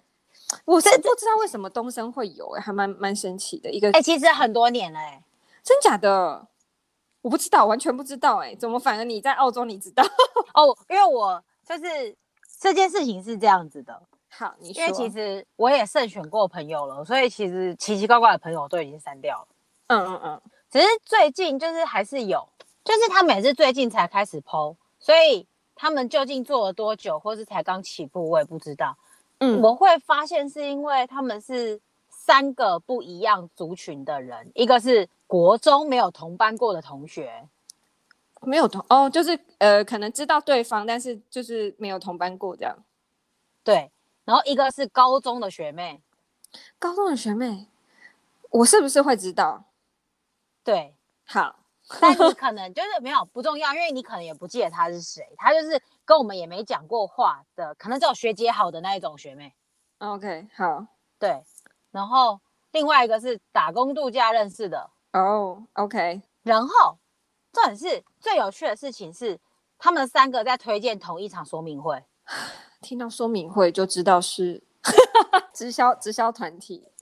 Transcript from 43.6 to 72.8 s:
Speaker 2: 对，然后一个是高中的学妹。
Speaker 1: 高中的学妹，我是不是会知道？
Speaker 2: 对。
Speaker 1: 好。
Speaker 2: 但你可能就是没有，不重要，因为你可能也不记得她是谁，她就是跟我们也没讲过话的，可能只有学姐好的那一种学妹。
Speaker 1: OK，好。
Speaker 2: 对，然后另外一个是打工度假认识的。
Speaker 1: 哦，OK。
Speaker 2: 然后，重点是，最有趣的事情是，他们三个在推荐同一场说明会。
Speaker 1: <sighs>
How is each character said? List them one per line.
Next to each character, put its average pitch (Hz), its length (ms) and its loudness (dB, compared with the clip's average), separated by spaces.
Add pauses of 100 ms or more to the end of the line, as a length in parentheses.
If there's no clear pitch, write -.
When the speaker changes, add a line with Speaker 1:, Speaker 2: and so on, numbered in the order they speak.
Speaker 2:
对， 175 280 2 (340)
然 226 100 2
后 294 120 4
一 285 80 -2
个 269 160 2
是 269 160 -6
高 254 340 4
中 247 180 -6
的 202 120 -8
学 156 200 -12
妹。 156 300 -12 (800)
Speaker 1:
高 349 160 -4
中 392 160 0
的 285 40 0
学 226 200 -4
妹， 214 320 -6 (840)
我 233 160 4
是 415 160 6
不 277 80 2
是 277 140 4
会 269 120 2
知 185 160 -4
道？ 165 340 -2 (1000)
Speaker 2:
对。 160 300 -2 (320)
Speaker 1:
好。 - 300 -2 (440)
Speaker 2:
但 320 120 8
你 320 200 6
可 254 200 -4
能 185 200 -12
就 302 100 -6
是 403 60 -6 (140)
没 254 80 -10
有， 277 160 0
不 247 160 -12
重 294 160 -4
要， 302 160 -2
因 330 60 -6
为 339 100 -2
你 262 100 -8
可 - 140 -14
能 175 80 -12
也 160 100 -14
不 165 140 -16
记 247 160 -6
得 170 80 -2
她 170 180 0
是 175 140 -8
谁， - 340 -18
她 262 160 2
就 320 80 4
是 311 180 -2 (260)
跟 320 120 6
我 285 60 0
们 202 160 -8
也 170 80 -10
没 180 180 -10
讲 160 220 -8
过 214 200 -2
话 165 360 -2 (140)
的， 151 180 -10
可 - 140 -16
能 254 100 -6
只 320 80 0
有 254 80 0
学 226 180 -4
姐 233 180 -2
好 190 200 -2
的 160 100 -12
那 196 140 -6
一 190 60 -6
种 156 180 -10
学 135 160 -20
妹。 143 180 -20 (460)
Speaker 1:
OK， 202 580 -10
好。 175 300 -4 (320)
Speaker 2:
对， 160 240 -2 (480)
然 196 160 -8
后 233 340 2 (320)
另 311 140 0
外 285 180 4
一 226 40 0
个 220 120 -2
是 240 180 -6 (140)
打 165 180 0
工 254 220 -2
度 269 180 -4
假 226 220 0
认 214 160 0
识 196 200 -10
的。 156 200 -10 (240)
Speaker 1:
哦， 196 600 -2
OK。 196 500 -4 (220)
Speaker 2:
然 226 200 2
后， 403 320 2 (560)
重 453 120 2
点 208 120 -2
是， 277 280 -6 (160)
最 427 160 -2
有 220 120 0
趣 247 200 -10
的 214 80 -6
事 277 160 -14
情 170 200 -16
是， 202 280 -10 (360)
他 349 140 2
们 294 160 0
三 269 240 2
个 240 140 -4
在 254 120 0
推 208 220 -4
荐 220 180 -4
同 180 240 -12
一 202 80 -10
场 175 160 -14
说 160 160 -10
明 151 220 -12
会。 143 220 -6 (220)
Speaker 1:
<sighs> - 540 -16